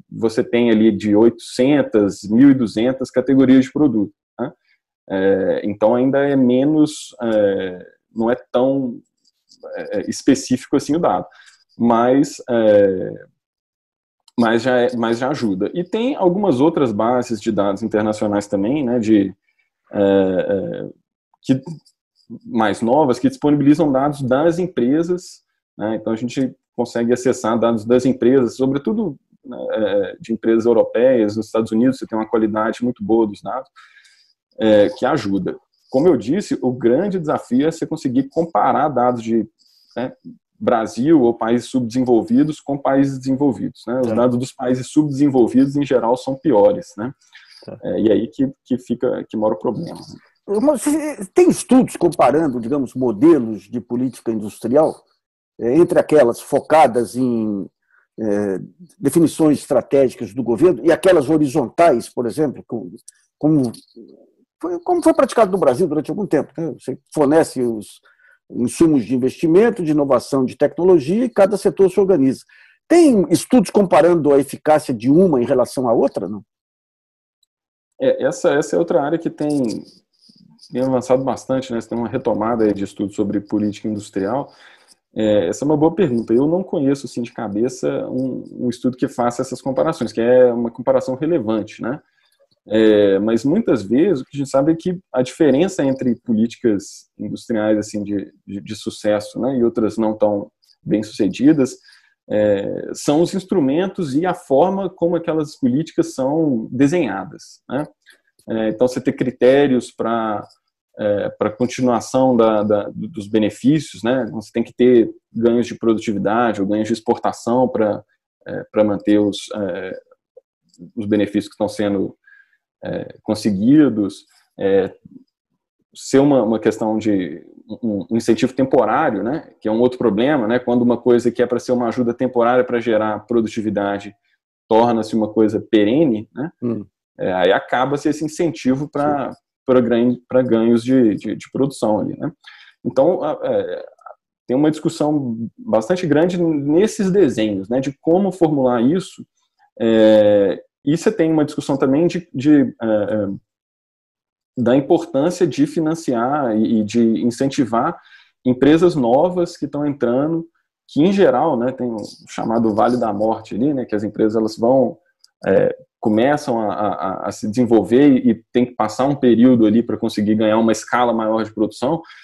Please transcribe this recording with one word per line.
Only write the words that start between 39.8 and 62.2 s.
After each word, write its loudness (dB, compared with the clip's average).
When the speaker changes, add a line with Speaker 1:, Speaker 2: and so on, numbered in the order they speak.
Speaker 1:
né, -8
Brasil 0
ou 4
países -2
subdesenvolvidos 0
com -6
países 0
desenvolvidos, -4
né? -4
Os -2
Speaker 2:
Tá. -2
Speaker 1:
dados 2
dos -6
países -4
subdesenvolvidos, 2
em 0
geral, 0
são -8
piores, 2
né? -8
Speaker 2:
Tá. -16
Speaker 1:
É, -4
e 2
aí 0
que, -2
que -4
fica, -4
que -10
mora 0
o -12
problema. -8
Speaker 2:
Mas, 0
eh, -2
tem 6
estudos 2
comparando, 2
digamos, -4
modelos 2
de -10
política -6
industrial, 0
eh, 0
entre 4
aquelas 2
focadas 2
em, -2
eh, -2
definições 2
estratégicas 0
do -6
governo 2
e 4
aquelas 2
horizontais, 2
por -6